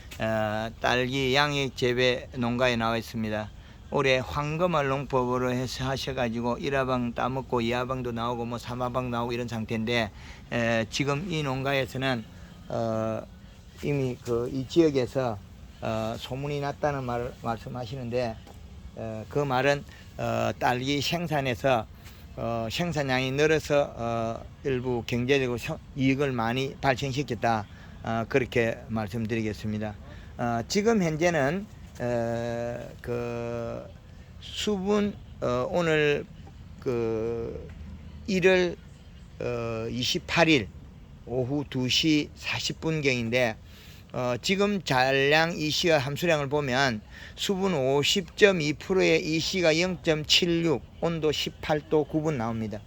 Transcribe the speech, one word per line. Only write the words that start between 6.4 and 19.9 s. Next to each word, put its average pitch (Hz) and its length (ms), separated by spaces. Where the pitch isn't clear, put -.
일 147 180
화방 127 380
따먹고 123 460
이 117 120
화방도 123 400
나오고 117 320
뭐 117 140
삼 123 240
화방 127 280
나오고 120 220
이런 120 160
상태인데, 113 600
에, 117 380
지금 143 400
이 156 120
농가에서는, 131 840
어, 110 520
이미 135 340
그 120 340
이 131 160
지역에서, 131 720
어, 110 360
소문이 143 420
났다는 143 440
말 120 280
말씀하시는데, 123 960
어, 110 320
그 143 120
말은, 143 440